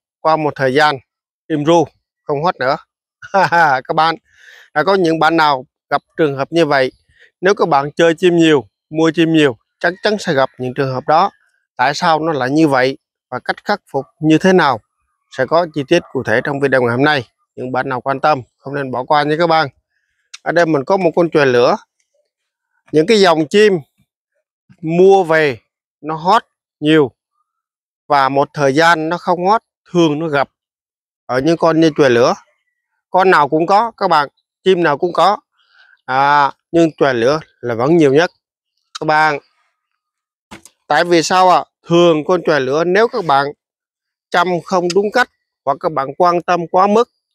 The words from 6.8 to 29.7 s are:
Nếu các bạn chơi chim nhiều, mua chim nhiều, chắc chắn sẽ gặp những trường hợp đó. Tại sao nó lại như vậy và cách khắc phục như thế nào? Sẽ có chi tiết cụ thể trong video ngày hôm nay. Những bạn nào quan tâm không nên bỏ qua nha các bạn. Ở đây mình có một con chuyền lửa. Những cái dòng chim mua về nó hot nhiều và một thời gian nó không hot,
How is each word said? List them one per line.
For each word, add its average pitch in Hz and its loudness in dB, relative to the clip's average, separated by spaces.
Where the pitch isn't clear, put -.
Nếu 190 0
các - -2
bạn 143 0
chơi 165 2
chim 175 2
nhiều, 156 2
mua 160 0
chim 165 0
nhiều, 147 2
chắc 175 -2
chắn 208 -2
sẽ 170 -6
gặp 131 0
những 127 -8
trường 135 -4
hợp 127 -8
đó. 170 2
Tại 135 -2
sao 160 0
nó 160 -4
lại 127 -4
như 156 2
vậy 131 0
và 127 -10
cách - -10
khắc 208 -4
phục 135 -6
như 156 2
thế 190 2
nào? 143 0
Sẽ 131 -6
có 170 0
chi 143 -6
tiết 170 2
cụ 127 -6
thể 113 -2
trong 139 -8
video 135 0
ngày 120 -2
hôm 131 0
nay. 147 -2
Những 127 -10
bạn 131 -6
nào 127 -8
quan 135 -6
tâm 151 0
không 139 -14
nên 139 -8
bỏ 120 -8
qua 147 0
nha 151 -2
các 170 0
bạn. 160 0
Ở 151 -6
đây 170 0
mình 147 -2
có 196 0
một 180 -2
con 175 0
chuyền 147 2
lửa. 127 2
Những 151 2
cái 220 2
dòng 160 2
chim 202 2
mua 185 4
về 156 0
nó 151 -10
hot 185 0
nhiều 151 2
và 139 0
một 139 -2
thời 139 -2
gian 160 2
nó 175 -6
không 175 -4
hot, 214 0